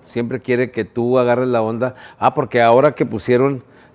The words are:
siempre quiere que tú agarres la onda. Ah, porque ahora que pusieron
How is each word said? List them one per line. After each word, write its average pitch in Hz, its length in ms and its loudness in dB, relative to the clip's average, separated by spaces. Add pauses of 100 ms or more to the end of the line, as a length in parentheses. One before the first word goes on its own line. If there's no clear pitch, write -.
siempre 120 380 -6
quiere 123 280 -2
que 113 160 -4
tú 120 320 -2
agarres 123 300 0
la 120 160 0
onda. 117 320 -4 (240)
Ah, 123 160 0
porque 123 260 0
ahora 123 320 4
que 135 120 -4
pusieron 123 580 -2 (320)